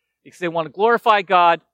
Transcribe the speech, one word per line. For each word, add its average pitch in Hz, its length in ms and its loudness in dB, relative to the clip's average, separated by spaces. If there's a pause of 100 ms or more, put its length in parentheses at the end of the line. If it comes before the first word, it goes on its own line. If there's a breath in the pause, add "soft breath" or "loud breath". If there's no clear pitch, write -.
(220)
because - 180 -20
they 175 80 -6
want 165 180 -6
to 139 60 -16
glorify 214 500 0
God, 170 380 2 (140)